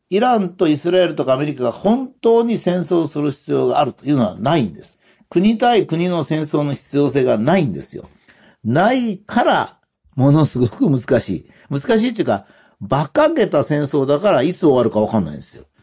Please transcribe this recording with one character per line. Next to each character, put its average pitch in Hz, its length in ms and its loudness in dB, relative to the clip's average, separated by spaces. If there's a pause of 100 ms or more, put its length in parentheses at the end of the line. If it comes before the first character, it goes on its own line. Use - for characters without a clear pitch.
イ 185 100 0
ラ 247 180 2
ン 190 120 -2
と 175 180 -2
イ 151 100 2
ス 170 140 -4
ラ 185 80 4
エ 180 80 4
ル 151 80 -6
と 147 100 -2
か 131 80 2
ア 131 40 2
メ 143 80 -4
リ 147 100 -6
カ 127 80 -6
が 120 80 0
本 247 360 -2
当 233 360 2
に 233 140 -2
戦 180 220 -2
争 170 220 0
を 160 60 -4
す 147 120 -8
る 147 120 -2
必 - 200 -14
要 131 160 0
が 123 120 0
あ 147 60 2
る 123 80 -4
と - 120 -20
い 139 60 -2
う 147 60 2
の 120 80 2
は 90 120 -4
な 135 200 0
い 139 60 2
ん 90 100 -4
で - 100 -20
す。 - 160 -20 (300)
国 208 280 2
対 233 280 2
国 165 220 -2
の 175 160 -2
戦 156 180 -4
争 151 220 -2
の 143 100 -2
必 - 240 -8
要 143 120 2
性 139 140 0
が 123 140 2
な 139 200 2
い 185 60 2
ん 123 80 -2
で 71 100 -10
す - 140 -20
よ。 - 140 -18 (540)
な 156 300 2
い 233 260 -2
か - 240 -2
ら、 196 360 -2 (360)
も 135 160 4
の 151 140 4
す - 140 -4
ご 127 80 2
く 226 220 -2
難 131 300 0
し - 100 -6
い。 92 200 -8 (200)
難 220 300 0
し 226 80 0
い - 20 -2
っ 240 40 -6
て 214 80 -4
い - 20 -4
う - 20 -4
か、 107 200 -2 (340)
馬 139 280 -2
鹿 - 260 2
げ 247 140 2
た 147 160 0
戦 147 180 -2
争 139 240 -2
だ 143 140 0
か 202 120 2
ら 147 120 2
い 170 100 0
つ - 80 -16
終 156 100 4
わ 123 120 4
る 110 80 0
か 107 80 -2
分 107 120 0
か 113 80 0
ん 92 60 -2
な 76 60 -8
い - 20 -12
ん 73 40 -12
で 67 60 -16
す - 140 -20
よ。 - 80 -20 (180)